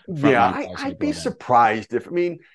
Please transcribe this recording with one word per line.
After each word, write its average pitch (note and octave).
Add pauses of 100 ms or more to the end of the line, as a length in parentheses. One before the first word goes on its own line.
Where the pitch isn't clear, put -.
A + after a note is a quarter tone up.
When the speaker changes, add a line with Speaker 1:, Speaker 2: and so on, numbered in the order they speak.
Speaker 1:
front C#3+
Speaker 2:
Yeah, A#2
Speaker 1:
line -
Speaker 2:
I, -
Speaker 1:
guys -
in -
the C#4
Speaker 2:
I'd C#4
be D4+
Speaker 1:
bullpen? -
Speaker 2:
surprised A2+
if, A#2
I -
mean, F3 (160)